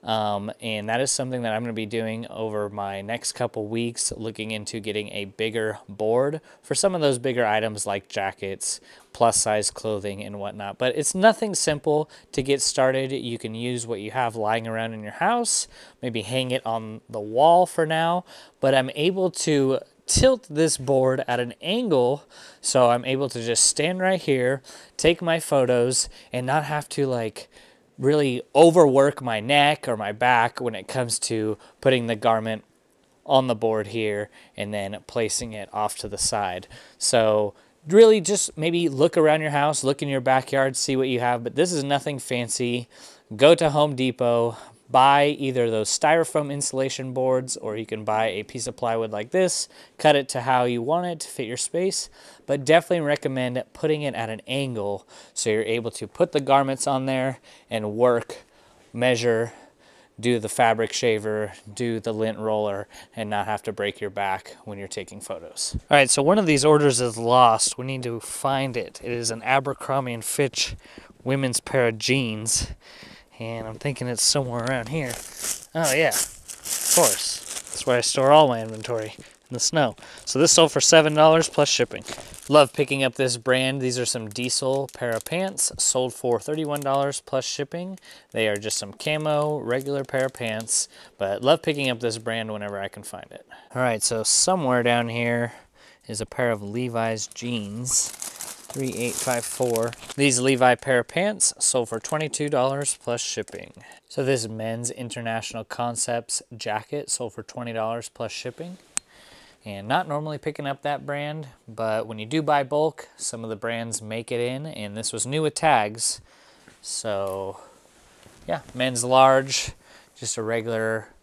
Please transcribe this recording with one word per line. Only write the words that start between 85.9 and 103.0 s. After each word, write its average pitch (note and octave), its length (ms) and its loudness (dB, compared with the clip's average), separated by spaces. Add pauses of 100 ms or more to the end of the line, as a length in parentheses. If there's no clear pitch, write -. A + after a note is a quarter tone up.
for A#2+ 260 0
thirty-one D3 420 -4
dollars C#3 440 -2
plus C3 220 -4
shipping. F3+ 520 -8 (340)
They A2+ 140 2
are G#2 100 0
just G#2 200 -6
some G2+ 160 -8
camo, D3+ 640 -2
regular C3+ 460 -4
pair C3 220 -2
of C3 80 -6
pants, A2+ 540 -4 (280)
but G2+ 260 -4
love D3+ 200 4
picking C#3+ 260 -2
up A#2+ 120 -4
this A#2 180 -4
brand A2+ 340 -4
whenever G2+ 260 -8
I G2 100 -6
can G#2+ 160 -14
find - 260 -16
it. - 160 -20 (280)
All B2+ 60 -2
right, A#2 220 0
so A2+ 200 -2
somewhere C3 600 2
down A#2+ 260 2
here A#2+ 460 -2 (520)
is A2 140 -8
a A2 60 -6
pair B2 240 -2
of G#2 120 -2
Levi's A2+ 640 -4
jeans. A#2+ 840 -6 (600)
Three C3+ 220 -6
eight A#2 200 -4
five A#2+ 300 -2
four. A#2 460 -2 (240)
These C#3 240 4
Levi B2+ 380 4
pair B2+ 240 0
of - 80 -6
pants G3+ 500 -2
sold B2 300 0
for A2+ 100 -6
twenty-two D3+ 500 -4
dollars C#3 540 0